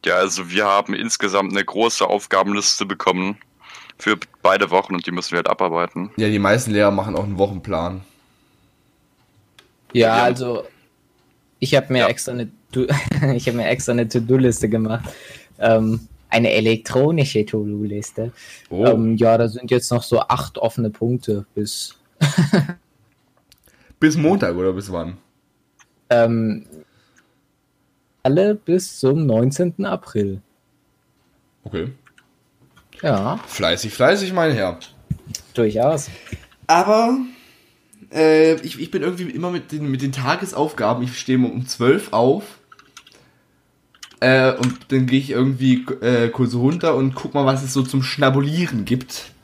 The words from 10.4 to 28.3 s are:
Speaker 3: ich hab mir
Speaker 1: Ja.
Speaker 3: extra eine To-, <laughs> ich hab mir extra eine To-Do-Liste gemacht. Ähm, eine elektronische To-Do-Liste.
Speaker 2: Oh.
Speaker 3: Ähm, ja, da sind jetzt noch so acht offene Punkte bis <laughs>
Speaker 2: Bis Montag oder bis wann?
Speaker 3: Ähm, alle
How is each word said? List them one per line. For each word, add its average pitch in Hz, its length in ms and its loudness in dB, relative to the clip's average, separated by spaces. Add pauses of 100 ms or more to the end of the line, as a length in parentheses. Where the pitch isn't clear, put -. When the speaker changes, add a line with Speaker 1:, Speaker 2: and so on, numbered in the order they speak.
Speaker 3:
ich 139 140 -2
hab 139 140 2
mir 127 120 0
Speaker 1:
Ja. 113 80 4
Speaker 3:
extra - 240 -4
eine 120 180 -8 (220)
To-, 127 140 0 (220)
<laughs> 135 260 0
ich 120 140 -4
hab 120 60 -4
mir 117 120 -2
extra 123 260 -2
eine 120 140 0
To-Do-Liste 120 640 2
gemacht. 110 400 -2 (500)
Ähm, 110 480 2 (220)
eine 117 240 2
elektronische 113 960 2
To-Do-Liste. 104 840 -6 (360)
Speaker 2:
Oh. 92 160 -2
Speaker 3:
Ähm, 113 320 4
ja, 113 220 4
da 117 100 2
sind 120 220 -8
jetzt 123 200 0
noch 120 120 0
so - 180 0
acht - 380 -4
offene 113 320 -2
Punkte 113 640 -4
bis - 400 -8 (260)
<laughs> 156 580 0 (1200)
Speaker 2:
Bis 151 200 4
Montag 151 380 2
oder 92 180 0
bis 95 180 -8
wann? 87 240 -8 (960)
Speaker 3:
Ähm, 117 560 2 (1600)
alle 185 320 2